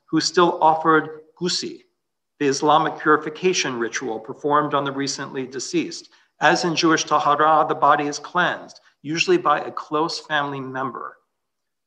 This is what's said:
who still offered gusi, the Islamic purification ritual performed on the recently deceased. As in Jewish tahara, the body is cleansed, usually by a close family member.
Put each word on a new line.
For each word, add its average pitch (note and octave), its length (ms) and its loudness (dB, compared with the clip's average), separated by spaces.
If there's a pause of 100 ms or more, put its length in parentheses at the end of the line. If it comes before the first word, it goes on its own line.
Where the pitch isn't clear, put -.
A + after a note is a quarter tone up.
(100)
who D#3+ 100 2
still F3 420 2
offered D#3 600 2 (180)
gusi, - 440 -6 (540)
the D3 80 0
Islamic D3+ 520 2
purification D3+ 800 0
ritual A2+ 420 -6
performed D3 540 0
on C#3 100 0
the C#3 80 -4
recently C#3 540 -6
deceased. A#2+ 640 -6 (300)
As E3 240 4
in E3 120 0
Jewish D#3+ 280 2
tahara, D3+ 600 2
the D3 80 -2
body D3 320 2
is C#3+ 120 -6
cleansed, C3 600 -4 (200)
usually E3 380 0
by D3 220 2
a B2 100 -8
close D#3 480 -4
family C#3+ 420 -4
member. C3 560 -8 (720)